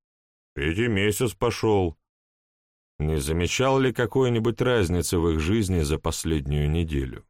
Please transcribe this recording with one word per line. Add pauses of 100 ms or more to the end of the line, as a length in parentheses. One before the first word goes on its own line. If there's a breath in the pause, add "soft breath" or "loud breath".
(560)
«Третий
месяц
пошёл». (1000)
«Не
замечал
ли
какой-нибудь
разницы
в
их
жизни
за
последнюю
неделю?»